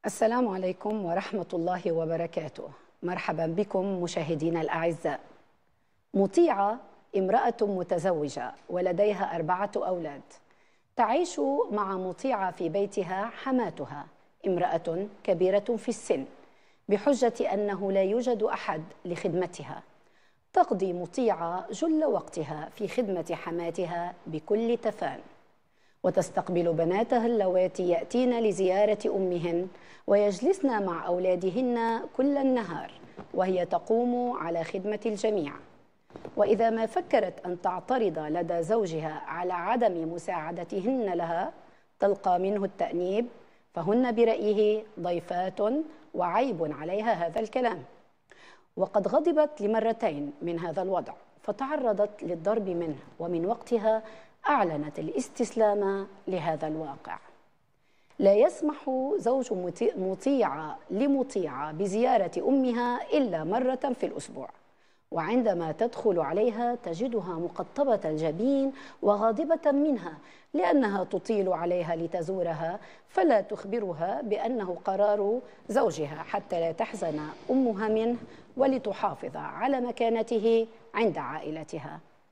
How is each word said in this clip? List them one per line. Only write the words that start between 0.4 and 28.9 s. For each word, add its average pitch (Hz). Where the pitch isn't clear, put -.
عليكم 190
ورحمة 175
الله 175
وبركاته. 165
مرحبا 170
بكم 190
مشاهدينا 165
الأعزاء. 165
مطيعة 208
امرأة 214
متزوجة 170
ولديها 180
أربعة 180
أولاد. 165
تعيش 277
مع 196
مطيعة 185
في 170
بيتها 196
حماتها، 180
امرأة 175
كبيرة 196
في -
السن، 139
بحجة 226
أنه 202
لا 190
يوجد 226
أحد 175
لخدمتها. 170
تقضي 190
مطيعة 175
جل 311
وقتها 160
في 202
خدمة 185
حماتها 170
بكل 226
تفان، 180
وتستقبل 175
بناتها 202
اللواتي 185
يأتين 240
لزيارة 202